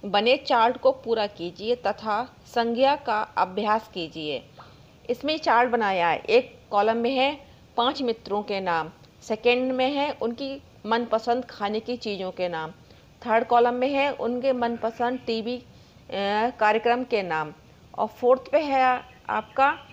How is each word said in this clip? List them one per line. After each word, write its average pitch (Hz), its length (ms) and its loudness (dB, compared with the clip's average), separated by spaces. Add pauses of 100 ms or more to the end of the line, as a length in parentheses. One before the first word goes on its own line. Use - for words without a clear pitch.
बने 208 320 2
चार्ट 247 400 2
को 262 160 2
पूरा 226 340 -2
कीजिए 196 500 -6
तथा 214 600 -4 (100)
संज्ञा 240 500 2
का 226 260 -2
अभ्यास 208 720 -2
कीजिए।" 151 500 -6 (680)
इसमें 294 280 -2
चार्ट 240 320 4
बनाया 196 380 2
है, 160 100 2
एक - 400 0 (120)
कॉलम 214 260 2
में 233 140 0
है 269 360 -2 (300)
पांच 262 260 0
मित्रों 220 400 -4
के 202 180 -4
नाम, 165 300 -2 (320)
सेकंड 247 500 0
में 254 180 0
है 285 220 -2
उनकी 269 500 -8 (240)
मनपसंद 233 580 0
खाने 208 360 -6
की 240 160 -6
चीज़ों 196 340 -6
के 180 180 -4
नाम, 165 220 -6 (560)
थर्ड 233 200 2
कॉलम 240 280 6
में 254 140 0
है 277 240 2
उनके 247 400 -2
मनपसंद 240 760 -2
टीवी, 226 300 -2
अ, 240 80 -12 (960)
कार्यक्रम 226 440 2
के 233 180 0
नाम, 156 300 -4 (460)
और 208 80 0
फोर्थ 247 360 2 (100)
पे 302 80 6
है 262 420 2 (260)
आपका 262 500 0 (140)